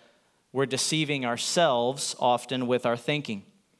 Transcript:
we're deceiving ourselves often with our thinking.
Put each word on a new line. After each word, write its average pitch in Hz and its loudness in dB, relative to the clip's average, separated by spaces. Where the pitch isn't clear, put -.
we're 135 0
deceiving 151 -2
ourselves 127 2
often 127 0
with 123 2
our 120 2
thinking. 123 -4